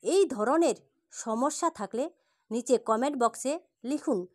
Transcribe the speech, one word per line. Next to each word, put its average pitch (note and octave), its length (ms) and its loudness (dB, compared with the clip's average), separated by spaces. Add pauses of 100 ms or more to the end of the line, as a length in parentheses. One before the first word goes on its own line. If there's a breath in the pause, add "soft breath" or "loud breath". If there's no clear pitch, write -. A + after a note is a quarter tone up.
এই F4+ 240 4
ধরনের C4 480 2 (360)
সমস্যা B3 600 -2
থাকলে A3+ 400 -6 (400)
নিচে A#3+ 280 0
comment B3+ 380 0
বক্সে B3+ 420 -2 (260)
লিখুন B3 500 -4